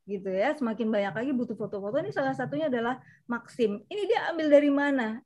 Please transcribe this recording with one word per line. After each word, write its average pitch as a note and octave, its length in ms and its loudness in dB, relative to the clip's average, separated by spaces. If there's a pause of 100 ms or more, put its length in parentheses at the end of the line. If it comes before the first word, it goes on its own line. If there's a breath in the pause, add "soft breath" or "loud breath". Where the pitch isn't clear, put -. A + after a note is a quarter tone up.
gitu F#3+ 240 -8
ya. G3 320 0
Semakin A3+ 320 -2
banyak G3+ 240 0
lagi B3 160 -2
butuh A#3+ 240 -2
foto-foto. G#3 480 -4
Ini G4+ 80 -8
salah C4+ 240 -2
satunya C4 320 -4
adalah B3 320 -2 (320 soft breath)
Maxim. A3+ 560 -2
Ini G4+ 240 -6
dia G#4+ 160 0
ambil D#4+ 240 0
dari D4 160 10
mana? C#4 580 0